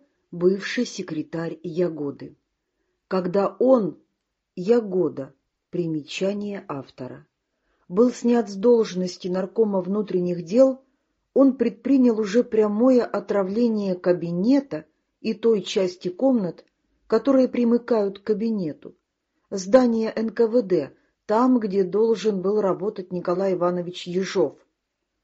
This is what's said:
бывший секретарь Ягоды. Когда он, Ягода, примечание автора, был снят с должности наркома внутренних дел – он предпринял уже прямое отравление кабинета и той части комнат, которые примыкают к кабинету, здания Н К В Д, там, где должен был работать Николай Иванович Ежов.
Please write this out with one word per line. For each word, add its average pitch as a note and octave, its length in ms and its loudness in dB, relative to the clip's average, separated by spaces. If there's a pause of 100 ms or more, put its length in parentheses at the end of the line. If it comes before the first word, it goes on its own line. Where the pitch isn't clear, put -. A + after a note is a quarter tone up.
(300)
бывший G3 560 -2
секретарь E3 800 -8
Ягоды. D#3 720 -6 (720)
Когда F#3 400 0
он, A#3 500 2 (580)
Ягода, F3+ 800 -2 (360)
примечание F#3+ 1000 -6
автора, C#3 580 -14 (640)
был A3+ 240 2
снят A#3 380 0
с G3+ 60 -12
должности F#3+ 720 0
наркома F#3 540 -2
внутренних F3+ 640 -2
дел – B3+ 400 2 (500)
он C4+ 220 6
предпринял B3 640 2
уже G#3+ 240 2
прямое A3 640 4
отравление G3+ 880 0
кабинета F3 920 0 (360)
и A3 120 -4
той A3 280 0
части F#3 480 -4
комнат, A3 560 -2 (420)
которые B3+ 400 2
примыкают A#3 720 0
к - 40 -20
кабинету, G#3 720 -4 (540)
здания A3 640 2
Н A3 160 -4
К A#3 180 0
В A#3+ 140 0
Д, F3 300 -2 (340)
там, B3 340 2
где G3 260 0
должен G#3 560 0
был G3+ 180 0
работать F#3 540 -4
Николай F3+ 400 -2
Иванович F3 540 -4
Ежов. F3+ 500 -2 (640)